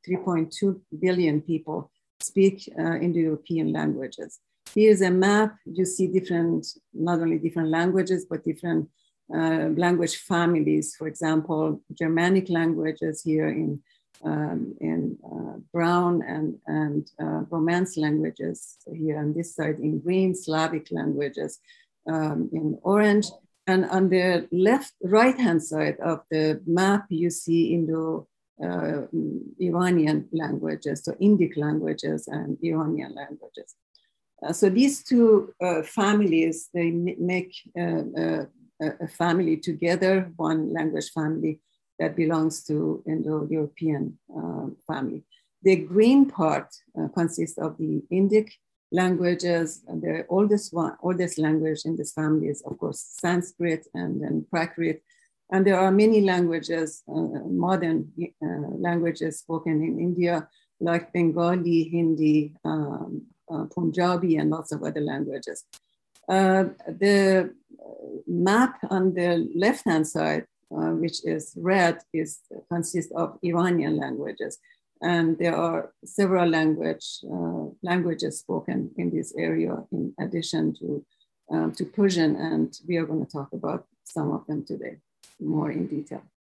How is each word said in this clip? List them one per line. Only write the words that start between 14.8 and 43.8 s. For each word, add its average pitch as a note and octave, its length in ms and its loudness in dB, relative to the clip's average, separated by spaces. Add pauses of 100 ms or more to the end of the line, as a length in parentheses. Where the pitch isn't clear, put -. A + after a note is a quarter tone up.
uh, - 300 -10 (140)
brown F3 520 2
and, D#3 400 -4
and, D3+ 460 -2 (100)
uh, D#3 280 -4
Romance E3+ 480 0
languages D#3 800 -4 (120)
here D#3 280 -4
on D3+ 160 -2
this E3+ 200 -6
side D#3 260 -4
in D3+ 200 -2
green, F#3 340 2
Slavic D#3+ 580 -2
languages, D3 680 -4 (500)
um, D#3+ 440 -2
in D#3 300 -2
orange. G#3 420 4 (420)
And F#3 180 4
on F#3+ 240 2
the F3+ 420 2
left, G#3+ 500 2
right-hand G#3+ 640 4
side D3+ 360 -2
of D#3+ 200 -2 (100)
the D#3 380 2
map, F#3+ 420 2
you E3+ 220 0
see E3 420 2
Indo-, D#3+ 540 -2 (360)
uh, D#3+ 440 -4 (520)
Iranian E3+ 720 2
languages, D#3 720 -4
so - 100 -6
Indic F#3+ 440 4
languages D3+ 720 -2
and D3+ 360 -6
Iranian D#3 520 -4
languages. - 580 -16 (680)
Uh, D#3 100 -2
so G3 160 4
these C4 340 2
two, A3 560 6
uh, E3+ 220 0
families, E3+ 920 2
they E3+ 140 0
m-, F3 280 -2
make, F3+ 380 -2 (200)
uh, E3+ 280 -2 (120)
uh, D#3+ 300 -2 (380)
a, D#3 40 0 (180)
a - 20 -6
family E3 500 0
together, F3+ 800 0
one D#3+ 360 -2
language D#3 400 -4
family D#3+ 480 -2 (380)
that D#3+ 180 -2
belongs D#3+ 500 0
to D#3 420 -2
Indo-European, D#3 1080 -4 (140)